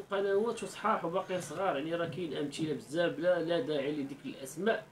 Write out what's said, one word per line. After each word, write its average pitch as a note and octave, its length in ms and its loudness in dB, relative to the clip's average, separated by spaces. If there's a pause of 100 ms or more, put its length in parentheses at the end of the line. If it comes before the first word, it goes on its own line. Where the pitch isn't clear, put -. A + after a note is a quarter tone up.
(120)
قنوات G3+ 520 2
وصحاح G3 420 0
وباقيين F#3 360 0
صغار، D#3+ 360 0
يعني E3 180 -2
راه E3+ 100 0
كاين D#3 320 -4
أمثلة D3+ 360 -2
بزاف، D3 460 0
لا، F3 220 4
لا E3 180 2
داعي C#3+ 320 0
لذكر C#3 340 -6
الأسماء. - 680 -2